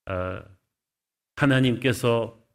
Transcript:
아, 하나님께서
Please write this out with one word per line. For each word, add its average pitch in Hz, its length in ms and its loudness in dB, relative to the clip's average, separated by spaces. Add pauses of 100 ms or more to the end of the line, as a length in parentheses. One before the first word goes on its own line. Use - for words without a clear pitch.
아, 92 380 -6 (920)
하나님께서 123 1000 0 (180)